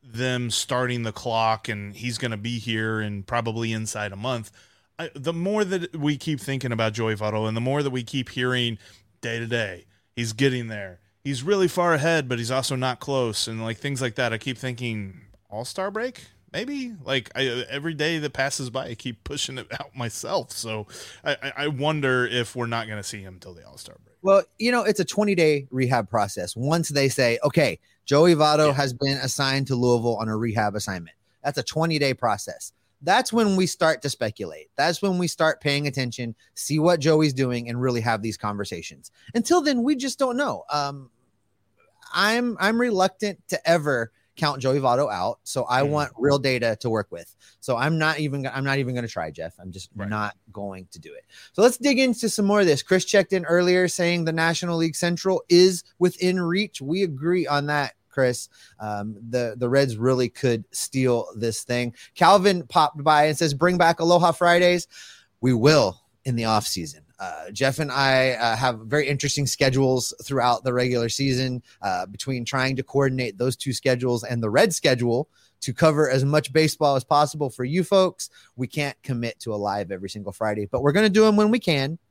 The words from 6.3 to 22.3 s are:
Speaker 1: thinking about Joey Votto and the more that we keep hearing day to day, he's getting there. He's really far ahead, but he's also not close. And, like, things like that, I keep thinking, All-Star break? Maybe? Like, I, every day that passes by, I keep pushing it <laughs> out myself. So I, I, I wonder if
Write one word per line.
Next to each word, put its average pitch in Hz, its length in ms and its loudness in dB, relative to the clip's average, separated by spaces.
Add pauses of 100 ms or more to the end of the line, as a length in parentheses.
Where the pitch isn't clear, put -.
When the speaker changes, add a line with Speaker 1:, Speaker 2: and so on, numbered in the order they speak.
Speaker 1:
thinking 131 320 -4
about 113 220 0
Joey 110 220 -2
Votto 107 320 -2
and 110 100 -2
the 117 40 -2
more 135 200 0
that 139 80 -2
we 127 140 -6
keep 123 260 -6
hearing 123 480 -2 (440)
day 117 180 -6
to 117 80 -6
day, 107 380 -4 (300)
he's 117 180 -6
getting 127 340 0
there. 98 320 -12 (240)
He's 135 180 -6
really 190 280 2
far 175 240 0
ahead, 151 360 0
but 123 80 -2
he's 117 140 -4
also 131 240 -2
not 127 240 -4
close. 127 480 -2
And, 113 160 -8
like, 113 140 -6
things 139 240 -6
like 120 140 -4
that, 120 160 0
I 113 60 -4
keep 120 220 -6
thinking, 117 600 -8 (280)
All-Star 156 400 -8
break? 226 320 -8 (320)
Maybe? 254 400 -6 (100)
Like, 131 320 -4
I, 123 340 -2
every 147 260 -6
day 156 240 -2
that 147 140 -6
passes 135 360 -4
by, 127 200 -6
I 117 60 -10
keep - 280 -12
pushing 139 340 -8
it 120 160 -12
<laughs> - 60 -10
out - 160 -14
myself. 123 560 -6
So 110 340 -8 (380)
I, 143 180 -2
I, 135 160 -8
I 147 100 -4
wonder 135 600 0
if 120 280 -4